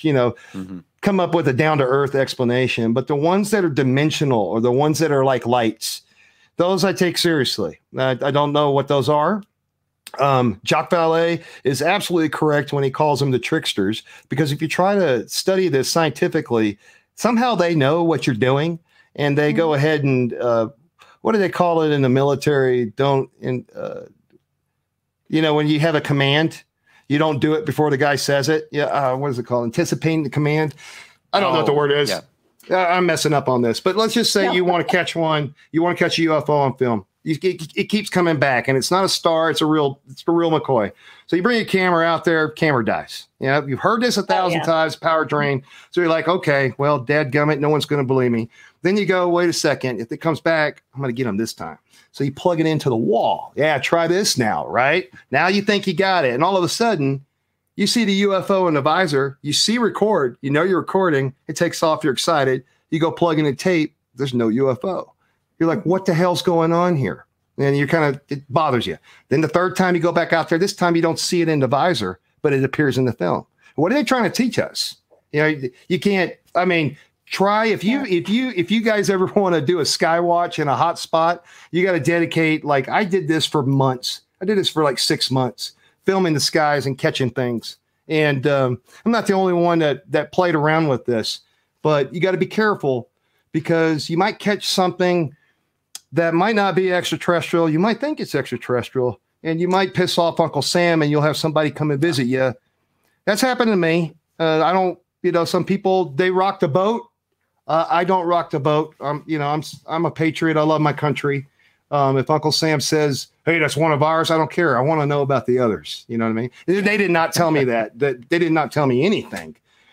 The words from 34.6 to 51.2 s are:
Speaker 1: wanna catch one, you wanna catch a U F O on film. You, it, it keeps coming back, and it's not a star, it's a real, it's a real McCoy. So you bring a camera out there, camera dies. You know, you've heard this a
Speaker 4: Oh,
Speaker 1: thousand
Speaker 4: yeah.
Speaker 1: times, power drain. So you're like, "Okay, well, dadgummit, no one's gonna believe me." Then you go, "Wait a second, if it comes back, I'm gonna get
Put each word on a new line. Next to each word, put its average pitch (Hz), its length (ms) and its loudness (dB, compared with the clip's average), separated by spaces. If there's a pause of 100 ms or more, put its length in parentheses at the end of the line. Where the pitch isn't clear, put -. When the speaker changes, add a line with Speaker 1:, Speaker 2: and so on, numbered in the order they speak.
Speaker 1:
wanna 175 200 0
catch 175 320 -2
one, 156 380 -2 (180)
you 160 100 2
wanna 170 140 0
catch 170 220 0
a 165 40 0
U 160 120 2
F 147 140 -2
O 147 80 2
on 139 200 0
film. 117 280 -2 (240)
You, 156 140 -2
it, 175 340 -4
it 196 80 0
keeps 208 240 -2
coming 170 300 0
back, 131 300 0
and 135 100 2
it's 120 120 -2
not 190 140 2
a 180 40 0
star, 160 420 0
it's 151 100 -4
a 160 60 0
real, 151 340 0 (100)
it's - 160 -20
a 170 60 0
real 170 180 2
McCoy. 127 400 0 (360)
So - 100 0
you 185 60 0
bring 233 180 2
a 185 40 -2
camera 180 420 0
out 160 180 -2
there, 160 240 2
camera 151 340 0
dies. 92 440 -6 (120)
You 135 100 -4
know, 139 180 0
you've 135 140 -4
heard 220 200 2
this 226 160 0
a 202 60 0
Speaker 4:
Oh, - 20 -14
Speaker 1:
thousand 185 360 0
Speaker 4:
yeah. 151 40 -4
Speaker 1:
times, 160 320 0
power 160 300 0
drain. 143 360 -2 (280)
So 180 100 -2
you're 170 80 2
like, 160 180 0
"Okay, 147 520 0
well, 139 260 0
dadgummit, 147 560 0
no 147 80 0
one's 151 160 2
gonna 143 200 -2
believe 127 260 2
me." 117 180 -2 (320)
Then 185 160 0
you 208 80 0
go, 180 240 0
"Wait 175 220 2
a - 20 0
second, 131 480 -2
if 117 100 -10
it 151 120 -8
comes 160 180 -2
back, 156 420 -2 (120)
I'm 135 80 -8
gonna 127 100 -2
get 123 140 -4